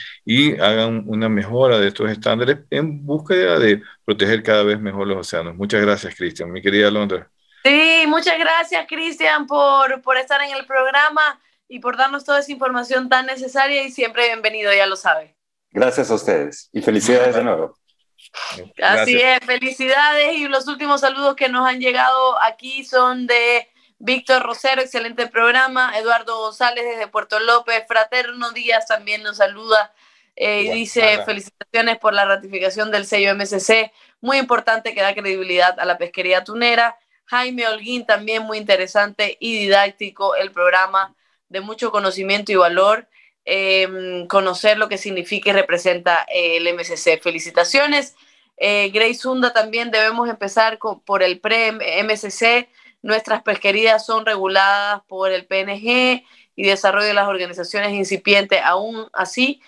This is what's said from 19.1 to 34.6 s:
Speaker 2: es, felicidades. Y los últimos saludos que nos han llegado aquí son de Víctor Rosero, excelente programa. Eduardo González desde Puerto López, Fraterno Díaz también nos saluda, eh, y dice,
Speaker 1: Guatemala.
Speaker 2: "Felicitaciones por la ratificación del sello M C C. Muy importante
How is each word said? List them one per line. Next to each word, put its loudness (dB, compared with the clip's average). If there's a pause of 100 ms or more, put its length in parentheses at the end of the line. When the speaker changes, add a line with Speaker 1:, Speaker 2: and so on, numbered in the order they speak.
Speaker 2:
es, -10
felicidades. 0
Y -4
los -2
últimos -2
saludos 0
que 0
nos 0
han -2
llegado 2
aquí -6
son 0
de 0 (280)
Víctor 0
Rosero, -2
excelente -6
programa. 2
Eduardo -2
González -2
desde -6
Puerto -4
López, 2
Fraterno -2
Díaz 0
también -4
nos -8
saluda, 0 (420)
eh, -2
y -2
dice, -4
Speaker 1:
Guatemala. 4
Speaker 2:
"Felicitaciones -4
por 2
la 4
ratificación -2
del 0
sello 2
M -2
C -4
C. 2 (260)
Muy 0
importante 0